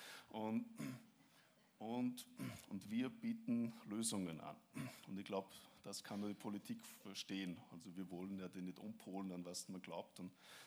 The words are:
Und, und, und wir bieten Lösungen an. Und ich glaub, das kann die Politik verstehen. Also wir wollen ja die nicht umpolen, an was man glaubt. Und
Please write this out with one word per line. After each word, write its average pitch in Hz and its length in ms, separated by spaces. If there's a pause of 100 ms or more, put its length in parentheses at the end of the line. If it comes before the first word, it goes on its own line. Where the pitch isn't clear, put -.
(300)
Und, 110 360 (1120)
und, 123 480 (420)
und 95 220
wir 123 180
bieten 117 640 (160)
Lösungen 101 520
an. 78 160 (500)
Und 95 120
ich 98 60
glaub, 98 260 (320)
das 101 200
kann 104 240
die 104 80
Politik 104 440 (240)
verstehen. 95 540 (160)
Also 87 240
wir 90 140
wollen 95 280
ja 92 100
die 92 140
nicht 92 160
umpolen, 98 540
an 87 120
was 87 240
man 95 120
glaubt. 87 400
Und 90 120 (340)